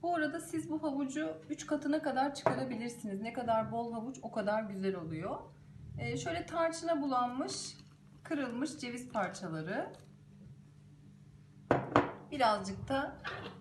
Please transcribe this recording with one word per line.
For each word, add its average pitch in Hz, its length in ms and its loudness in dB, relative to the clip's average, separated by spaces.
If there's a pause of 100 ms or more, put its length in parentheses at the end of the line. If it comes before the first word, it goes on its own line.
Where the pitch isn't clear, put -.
Bu 349 120 2
arada 311 260 2
siz 311 300 -4
bu 311 120 0
havucu 294 640 0
üç - 180 -6
katına 302 360 2
kadar 269 320 2
çıkarabilirsiniz. 233 840 0
Ne 226 120 -4
kadar 226 400 2
bol 233 200 -2
havuç 233 300 -6
o 233 100 -8
kadar 214 300 2
güzel 190 320 -2
oluyor. 165 420 -4 (640)
Ee, 262 180 -2
şöyle 339 300 -2
tarçına 330 560 2
bulanmış, 262 720 0 (460)
kırılmış 269 560 -2
ceviz 247 300 -6
parçaları. 185 840 -2 (2500)
Birazcık 208 580 4
da 269 280 0 (440)